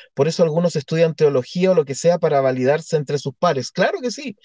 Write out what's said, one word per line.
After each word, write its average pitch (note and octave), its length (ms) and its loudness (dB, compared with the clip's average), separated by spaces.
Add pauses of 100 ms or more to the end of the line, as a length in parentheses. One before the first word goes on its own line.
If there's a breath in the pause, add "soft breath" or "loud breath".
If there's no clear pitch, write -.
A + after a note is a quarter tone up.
(140 loud breath)
por C#3+ 140 0
eso E3 140 0
algunos E3 340 0
estudian D#3+ 380 0
teología D3+ 580 2
o - 20 4
lo D#3 100 2
que C#3 100 -8
sea E3+ 240 0
para D3+ 220 2
validarse C3+ 560 0
entre C#3+ 220 -2
sus C3+ 200 -8
pares". C3+ 320 -2
Claro D4+ 300 0
que B3 100 -4
sí, C4 340 -12